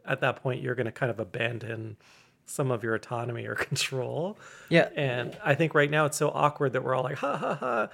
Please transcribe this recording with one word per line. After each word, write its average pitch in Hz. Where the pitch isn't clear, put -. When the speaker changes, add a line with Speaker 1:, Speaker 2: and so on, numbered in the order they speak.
Speaker 1:
at 139
that 127
point, 131
you're 127
gonna 113
kind 127
of 104
abandon 110
some 135
of 117
your 113
autonomy 117
or 113
<laughs> -
control. 135
Speaker 2:
Yeah. 165
Speaker 1:
And 123
I 151
think 156
right 147
now 151
it's 143
so 147
awkward 147
that 131
we're 127
all 127
like, 139
"Ha, 277
ha, -
ha." 202